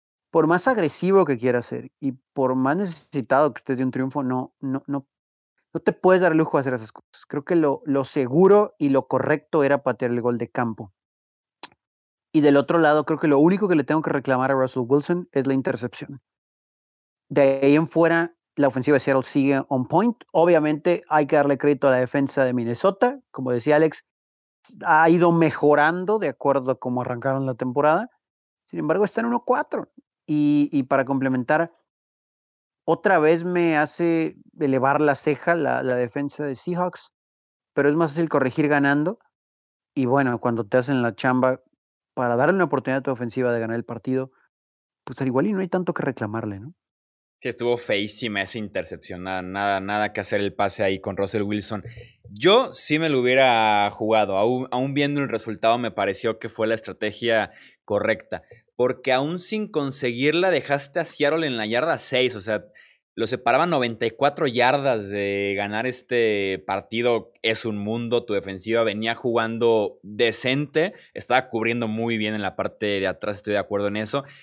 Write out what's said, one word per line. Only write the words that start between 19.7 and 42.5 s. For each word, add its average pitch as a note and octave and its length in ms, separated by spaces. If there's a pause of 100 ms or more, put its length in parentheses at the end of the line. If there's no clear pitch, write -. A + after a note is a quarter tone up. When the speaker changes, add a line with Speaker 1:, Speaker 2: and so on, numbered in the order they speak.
Speaker 1:
point. G#3+ 300 (140)
Obviamente, D#3+ 760
hay D3+ 200
que D#3 100
darle C#3+ 200
crédito C#3+ 300
a C3+ 40
la B2+ 60
defensa C3+ 460
de B2+ 100
Minnesota. F#3+ 680 (120)
Como B2+ 200
decía C3 260
Alex, D#3+ 280 (800)
ha E3 240
ido E3+ 220
mejorando E3 880
de F#3 80
acuerdo C3 440
a B2 80
cómo B2 220
arrancaron C3+ 440
la C3 100
temporada. D3 540 (600)
Sin - 100
embargo, D#3+ 260
está A3+ 160
en A#3 60
uno B3 180
cuatro. - 460 (360)
Y, D3 440
y C3+ 120
para C3+ 220
complementar, C3+ 640 (1120)
otra E3+ 320
vez D#3+ 260
me E3+ 340
hace E3 580 (240)
elevar C3+ 400
la D3 160
ceja D#3 400
la, C3 260
la B2+ 140
defensa C#3 500
de C3+ 100
Seahawks, F3 560 (640)
pero C#3+ 160
es D3 60
más E3 160
fácil D#3+ 180
corregir C#3+ 380
ganando. D3 520 (760)
Y C3 100
bueno, B2+ 340
cuando A#2 280
te B2+ 100
hacen B2+ 240
la A#2 140
chamba B2+ 460 (520)
para A#2+ 220
darle D3+ 200